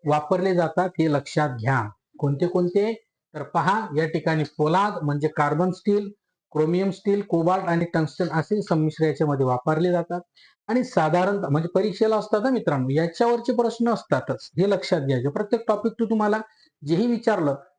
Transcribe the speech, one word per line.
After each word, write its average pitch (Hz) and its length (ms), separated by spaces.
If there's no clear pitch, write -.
वापरले 180 500
जातात, 170 340
हे 156 140
लक्षात 151 360
घ्या. 120 400
कोणते 143 280
कोणते? 180 580
तर 147 100
पहा, 190 440
या 160 100
ठिकाणी 156 360
पोलाद 180 360
म्हणजे 143 240
कार्बन 156 440
स्टील, 202 380
क्रोमियम 175 380
स्टील, 202 320
कोबाल्ट 180 440
आणि 170 280
टंगस्टन 165 380
असे 175 300
संमिश्र 156 440
याच्यामध्ये 143 400
वापरले 156 460
जातात. 175 300
आणि 240 160
साधारणतः 180 680
म्हणजे 160 200
परीक्षेला 214 480
असतात 208 240
हं 262 100
मित्रांनो, 147 380
याच्यावरचे 226 640
प्रश्न 233 360
असतातच, - 680
हे 190 120
लक्षात 180 320
घ्यायचे. 135 280
प्रत्येक 208 380
टॉपिक 214 320
टू 226 60
तुम्हाला 214 360
जेही 190 200
विचारलं 208 480